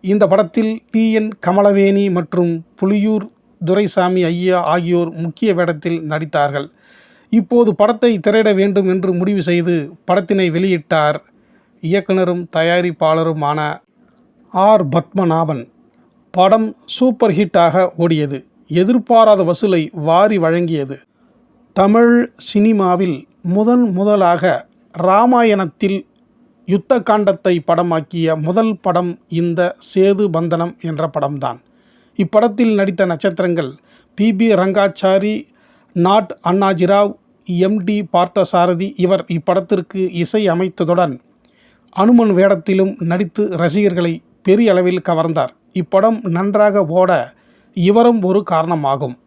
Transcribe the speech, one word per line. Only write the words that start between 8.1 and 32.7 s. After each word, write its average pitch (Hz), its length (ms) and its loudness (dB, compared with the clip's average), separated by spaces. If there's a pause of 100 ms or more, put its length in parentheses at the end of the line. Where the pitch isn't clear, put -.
திரையிட 214 340 2
வேண்டும் 190 360 0
என்று 185 240 -2
முடிவு 185 280 -2
செய்து 175 340 0 (300)
படத்தினை 185 440 0
வெளியிட்டார் 160 680 -2 (640)
இயக்குனரும் 180 680 -2
தயாரிப்பாளருமான 160 1080 -2 (920)
ஆர் 190 340 4
பத்மநாபன். 165 760 -2 (680)
படம் 208 340 4 (220)
சூப்பர் 233 460 0
ஹிட்டாக 180 500 2 (120)
ஓடியது. 151 420 -2 (300)
எதிர்பாராத 214 720 4
வசூலை 175 380 0 (200)
வாரி 185 380 2
வழங்கியது. 160 580 -2 (800)
தமிழ் 226 380 4 (300)
சினிமாவில் 190 720 0 (320)
முதன் 226 420 2
முதலாக 180 640 2 (440)
ராமாயணத்தில் 202 1000 2 (680)
யுத்த 196 360 0
காண்டத்தை 196 600 0
படமாக்கிய 165 800 -2
முதல் 196 380 -2
படம் 175 340 -2 (200)
இந்த 170 400 -2 (100)
சேது 196 460 0
பந்தனம் 170 520 -2
என்ற 160 260 -6
படம்தான். 139 520 -6 (600)
இப்படத்தில் 214 560 0